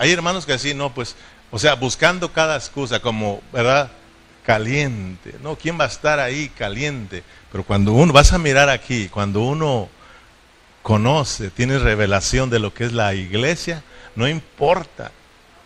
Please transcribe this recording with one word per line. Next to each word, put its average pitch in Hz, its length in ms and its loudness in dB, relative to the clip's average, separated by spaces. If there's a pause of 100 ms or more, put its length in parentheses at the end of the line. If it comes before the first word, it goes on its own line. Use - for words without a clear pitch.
hay 139 100 2
hermanos 175 360 -2
que 143 80 -2
así, 139 200 -4
no, 139 180 -6
pues, 120 220 -10 (360)
o 113 80 -8
sea, 147 160 4
buscando 156 580 0
cada 156 240 0
excusa 123 440 -4
como, 107 400 -4 (120)
¿verdad? 131 380 2 (540)
Caliente, 110 1000 -2
¿no? 147 140 -10
¿Quién 165 220 -6
va 147 60 2
a 127 40 0
estar 151 300 0
ahí 135 300 -4
caliente? 110 720 -8 (300)
Pero 95 120 -6
cuando 101 280 2
uno, 151 200 6
vas 143 200 8
a 185 60 2
mirar 143 300 4
aquí, 120 400 -2
cuando 101 320 -2
uno 131 480 -2 (920)
conoce, 110 680 0
tiene 131 280 -2
revelación 107 720 2
de 117 80 2
lo 104 160 -4
que 120 100 -6
es 120 80 -4
la 104 220 0
iglesia, 127 680 -4 (320)
no 117 140 -2
importa, 160 840 -2 (560)